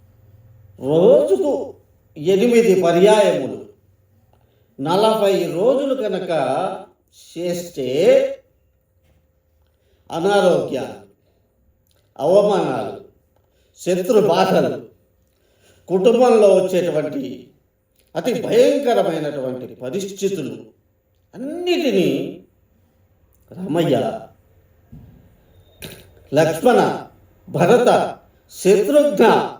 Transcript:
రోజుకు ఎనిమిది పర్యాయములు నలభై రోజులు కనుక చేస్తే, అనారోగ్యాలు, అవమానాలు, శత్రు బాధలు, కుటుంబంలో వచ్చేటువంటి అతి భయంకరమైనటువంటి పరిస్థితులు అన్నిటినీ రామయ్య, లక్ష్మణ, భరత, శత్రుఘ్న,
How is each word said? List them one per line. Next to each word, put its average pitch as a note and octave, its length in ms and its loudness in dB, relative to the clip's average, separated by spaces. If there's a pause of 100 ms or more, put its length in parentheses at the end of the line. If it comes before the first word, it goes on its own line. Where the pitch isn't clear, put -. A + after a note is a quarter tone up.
(800)
రోజుకు A3+ 920 2 (420)
ఎనిమిది F#3+ 680 2
పర్యాయములు F3+ 840 2 (1120)
నలభై F#3+ 760 0
రోజులు C4 420 0
కనుక F#3+ 360 -6 (1080)
చేస్తే, E3+ 500 -8 (2250)
అనారోగ్యాలు, D#3 880 0 (1160)
అవమానాలు, D3+ 840 0 (800)
శత్రు F#3 400 0
బాధలు, F3 680 0 (1000)
కుటుంబంలో A3 640 4
వచ్చేటువంటి D#3+ 960 -4 (680)
అతి G#3 260 -4
భయంకరమైనటువంటి D#3+ 1300 -2
పరిస్థితులు F#3+ 840 -8 (800)
అన్నిటినీ C#4 760 -4 (1400)
రామయ్య, E3+ 460 -2 (2500)
లక్ష్మణ, D#3+ 760 0 (400)
భరత, F3+ 680 2 (340)
శత్రుఘ్న, A#3+ 720 2 (360)